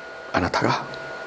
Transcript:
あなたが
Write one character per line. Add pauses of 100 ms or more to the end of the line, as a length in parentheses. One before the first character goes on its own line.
(340)
あ
な
た
が (440)